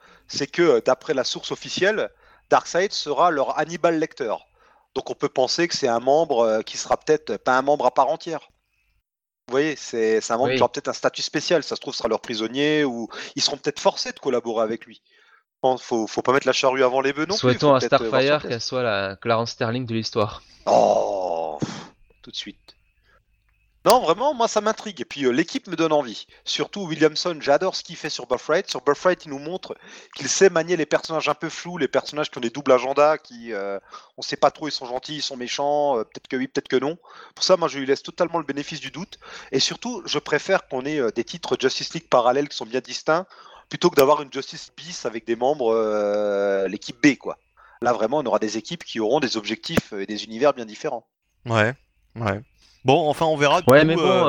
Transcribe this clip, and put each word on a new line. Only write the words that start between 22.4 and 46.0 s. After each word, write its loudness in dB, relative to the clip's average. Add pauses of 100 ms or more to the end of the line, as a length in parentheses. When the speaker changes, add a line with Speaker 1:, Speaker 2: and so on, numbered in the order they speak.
Speaker 1:
Non, 8
vraiment, 0
moi, 0
ça 0
m'intrigue. -4
Et -6
puis, -4
euh, 4
l'équipe -2
me -8
donne 2
envie. -2 (200)
Surtout -6
Williamson, 0
j'adore 2
ce -10
qu'il -16
fait -10
sur -10
Birthright. 0
Sur -6
Birthright, 2
il -18
nous -8
montre -10 (400)
qu'il -8
sait 6
manier 2
les 2
personnages -2
un 2
peu -8
flous, -12
les 0
personnages -2
qui -14
ont -8
des -2
doubles 2
agendas, 4
qui, -14
euh, -6 (380)
on -14
sait -8
pas 4
trop, -10
ils -8
sont -8
gentils, -8
ils -8
sont -8
méchants, -2
euh, -2
peut-être -18
que -4
oui, -4
peut-être -6
que 0
non. 0 (380)
Pour -6
ça, 4
moi, 0
je -6
lui -4
laisse 0
totalement -4
le -6
bénéfice -8
du -12
doute. -12 (340)
Et 2
surtout, -4
je -2
préfère 0
qu'on -6
ait, -4
euh, 2
des -4
titres -4
Justice -2
League -10
parallèles 4
qui -12
sont -8
bien -6
distincts, -4 (420)
plutôt 2
que -2
d'avoir 6
une -12
Justice -12
bis -14
avec -6
des 0
membres, 0
euh, 0